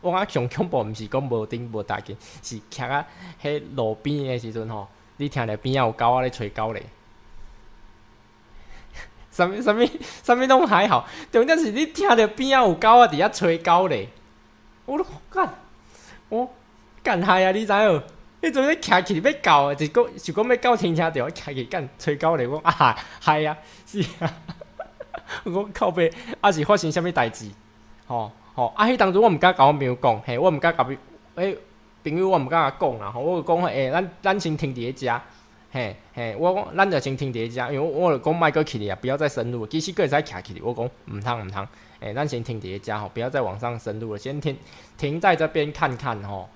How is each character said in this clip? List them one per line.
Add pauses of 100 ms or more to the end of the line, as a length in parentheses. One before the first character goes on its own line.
我
感
觉
上
恐
怖，
毋
是
讲
无
灯
无
大
灯， (280)
是 (100)
徛
啊 (360)
迄 (120)
路
边
的
时
阵
吼， (300)
你
听
着
边
仔
有
狗
仔
咧
吹
狗
咧，
<laughs>
啥
物
啥
物 (440)
啥
物
拢
还
好， (240)
重
点
是
你
听
着
边
仔
有
狗
仔
伫
遐
吹
狗
咧， (760)
我
都 (260)
干， (800)
我 (480)
干
嗨
啊！
你
知
无？ (380)
迄
阵
咧
徛
起
来
要
狗，
是
讲，
是
讲
要
到
停
车
场
徛
起
干
吹
狗
咧，
我
啊 (240)
嗨
啊， (300)
是 (140)
啊， (540)
<laughs>
我
靠
背， (280)
啊
是
发
生
啥
物
代
志？ (560)
吼 (220)
吼，
啊，
迄
当
初
我
毋
敢
甲
阮
朋
友
讲，
嘿，
我
毋
敢
甲
朋， (400)
诶， (460)
朋
友
我
毋
敢
甲
讲
啦，
吼，
我
就
讲，
诶，
咱， (100)
咱
先
停
伫
咧
遮， (520)
嘿， (180)
嘿，
我
讲
咱
就
先
停
伫
咧
遮，
因
为
我，
我
就
讲
莫
阁
去
咧
啊，
不
要
再
深
入
了，
其
实
阁
会
使
徛
起
咧，
我
讲
毋
通
毋
通， (340)
诶，
咱
先
停
伫
咧
遮
吼，
不
要
再
往
上
深
入
了，
先
停， (400)
停
在
这
边
看
看
吼